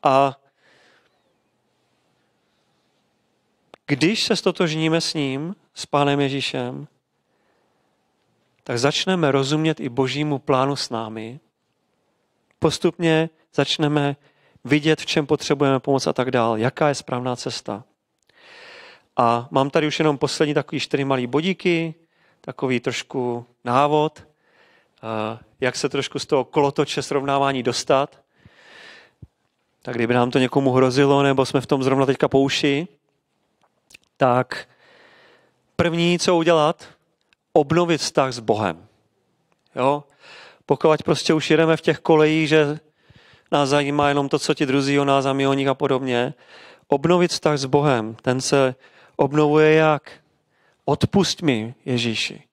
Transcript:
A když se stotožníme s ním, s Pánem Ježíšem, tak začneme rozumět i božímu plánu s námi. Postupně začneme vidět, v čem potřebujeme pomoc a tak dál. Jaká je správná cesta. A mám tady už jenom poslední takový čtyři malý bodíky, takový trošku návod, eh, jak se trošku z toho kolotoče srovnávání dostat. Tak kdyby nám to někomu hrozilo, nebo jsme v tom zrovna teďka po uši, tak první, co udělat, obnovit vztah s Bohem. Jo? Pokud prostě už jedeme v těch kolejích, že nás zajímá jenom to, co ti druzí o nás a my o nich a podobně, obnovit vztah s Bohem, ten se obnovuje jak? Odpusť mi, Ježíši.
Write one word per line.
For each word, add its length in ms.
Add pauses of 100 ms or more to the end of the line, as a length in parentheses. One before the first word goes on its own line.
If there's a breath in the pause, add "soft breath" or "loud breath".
A 320 (3500 soft breath)
když 380
se 120
stotožníme 680
s 120
ním, 420 (180)
s 120
Pánem 340
Ježíšem, 680 (1800)
tak 160
začneme 520
rozumět 480
i 100
božímu 500
plánu 360
s 140
námi. 500 (1200)
Postupně 720 (240)
začneme 600 (480 soft breath)
vidět, 380
v 40
čem 220
potřebujeme 520
pomoc 280
a 60
tak 180
dál. 260
Jaká 300
je 80
správná 400
cesta. 480 (1300 loud breath)
A 340
mám 180
tady 180
už 120
jenom 180
poslední 360
takový 260
čtyři 260
malý 220
bodíky, 680 (480)
takový 380
trošku 680 (180)
návod, 600
eh, 1160 (200)
jak 160
se 140
trošku 300
z 60
toho 180
kolotoče 580
srovnávání 640
dostat. 580 (1600 loud breath)
Tak 140
kdyby 180
nám 180
to 80
někomu 320
hrozilo, 520
nebo 220
jsme 160
v 40
tom 180
zrovna 220
teďka 220
po 120
uši, 480 (1300)
tak 520 (1040 soft breath)
první, 440
co 160
udělat, 520 (640)
obnovit 480
vztah 300
s 80
Bohem. 480 (880)
Jo? 280 (640 loud breath)
Pokud 380
prostě 300
už 160
jedeme 280
v 40
těch 180
kolejích, 500
že 300 (720 soft breath)
nás 180
zajímá 400
jenom 200
to, 100
co 140
ti 120
druzí 340
o 60
nás 200
a 80
my 140
o 60
nich 140
a 60
podobně, 600 (540 loud breath)
obnovit 440
vztah 260
s 80
Bohem, 560
ten 200
se 340 (400 soft breath)
obnovuje 580
jak? 380 (760)
Odpusť 560
mi, 340 (100)
Ježíši. 680